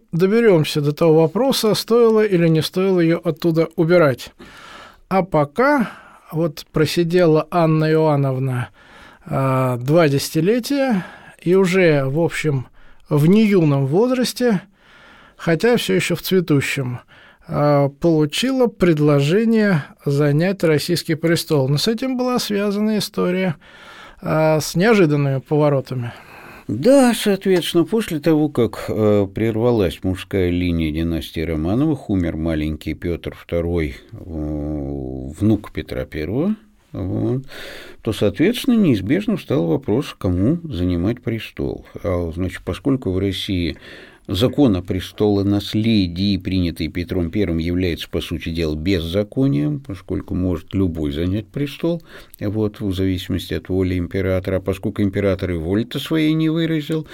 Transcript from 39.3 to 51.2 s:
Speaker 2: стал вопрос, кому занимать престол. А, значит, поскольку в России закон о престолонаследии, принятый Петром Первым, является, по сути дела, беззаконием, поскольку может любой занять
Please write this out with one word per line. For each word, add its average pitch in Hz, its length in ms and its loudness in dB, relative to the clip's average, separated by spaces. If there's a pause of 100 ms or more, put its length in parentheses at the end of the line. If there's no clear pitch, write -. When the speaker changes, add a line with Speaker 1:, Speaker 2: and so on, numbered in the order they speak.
Speaker 2:
стал 151 280 -2
вопрос, 143 500 -2
кому 98 480 0
занимать 90 560 -2
престол. - 640 -6 (180)
А, 87 320 -2
значит, 90 300 -6
поскольку 127 460 -2
в 90 80 -2
России 92 580 -2 (500)
закон 117 480 2
о 87 60 -2
престолонаследии, 101 1600 0
принятый 87 520 -2
Петром 87 400 -4
Первым, 85 300 -2
является, 87 500 -2
по 85 100 -4
сути 80 300 -6
дела, 80 260 -2
беззаконием, 104 1040 -2
поскольку - 560 -8
может 87 380 -2
любой 80 400 -2
занять 92 340 -4